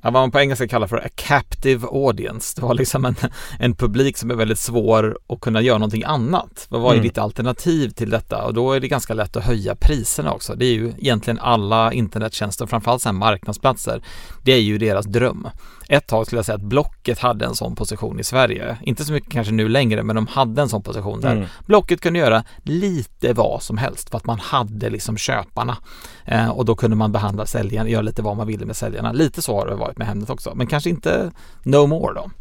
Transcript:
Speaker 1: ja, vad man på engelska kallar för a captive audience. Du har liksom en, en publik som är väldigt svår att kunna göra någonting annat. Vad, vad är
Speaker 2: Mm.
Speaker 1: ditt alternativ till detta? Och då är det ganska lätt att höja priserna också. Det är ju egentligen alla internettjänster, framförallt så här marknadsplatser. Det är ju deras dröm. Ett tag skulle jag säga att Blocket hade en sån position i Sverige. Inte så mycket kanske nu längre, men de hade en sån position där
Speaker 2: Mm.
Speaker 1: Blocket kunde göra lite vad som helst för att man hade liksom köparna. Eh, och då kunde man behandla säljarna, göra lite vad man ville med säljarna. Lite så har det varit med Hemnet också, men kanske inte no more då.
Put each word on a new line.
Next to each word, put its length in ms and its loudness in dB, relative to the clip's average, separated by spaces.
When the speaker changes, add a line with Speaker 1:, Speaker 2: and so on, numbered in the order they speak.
Speaker 1:
ja, 80 2
vad 20 -2
man 180 4
på 80 4
engelska 280 2
kallar 200 0
för 100 -2
a 180 -4
captive 720 0
audience. 720 -2
Du 40 -2
har 80 2
liksom 320 0
en, 100 0
en 160 2
publik 420 2
som 140 -6
är 40 0
väldigt 240 0
svår 580 2
att 120 -6
kunna 200 2
göra 160 6
någonting 260 0
annat. 680 -2
Vad, 120 -2
vad 100 6
är 40 8
Speaker 2:
Mm. 80 4
Speaker 1:
ditt 140 0
alternativ 720 0
till 200 -6
detta? 360 -2
Och 80 -2
då 180 2
är 80 2
det 80 -4
ganska 260 -2
lätt 220 -2
att 80 -2
höja 320 0
priserna 580 2
också. 220 -8
Det 100 0
är 80 4
ju 240 -2
egentligen 420 0
alla 540 2
internettjänster, 720 -4
framförallt 360 0
så 80 0
här 40 0
marknadsplatser. 880 0
Det 80 4
är 100 6
ju 160 2
deras 280 0
dröm. 420 0
Ett 180 4
tag 180 2
skulle 120 -4
jag 80 0
säga 100 0
att 60 -8
Blocket 580 0
hade 260 0
en 100 -4
sån 200 -4
position 440 -6
i 40 -6
Sverige. 580 0
Inte 240 -4
så 80 -4
mycket 180 -4
kanske 220 -2
nu 160 2
längre, 340 2
men 120 0
de 120 0
hade 340 0
en 80 2
sån 140 -2
position 380 -6
där 100 2
Speaker 2:
Mm. 140 0
Speaker 1:
Blocket 360 4
kunde 180 0
göra 240 4
lite 680 0
vad 300 2
som 140 -4
helst 320 -4
för 80 -6
att 80 -8
man 140 -2
hade 500 -2
liksom 280 -4
köparna. 600 -4
Eh, 240 2
och 160 0
då 100 4
kunde 200 2
man 160 2
behandla 340 -2
säljarna, 440 -2
göra 120 2
lite 200 -2
vad 160 -2
man 100 -4
ville 180 -4
med 100 -6
säljarna. 360 -4
Lite 300 0
så 140 -2
har 120 0
det 80 -4
varit 220 -6
med 100 -4
Hemnet 220 -4
också, 260 -8
men 120 -2
kanske 220 0
inte 420 0
no 240 8
more 260 0
då. 280 -8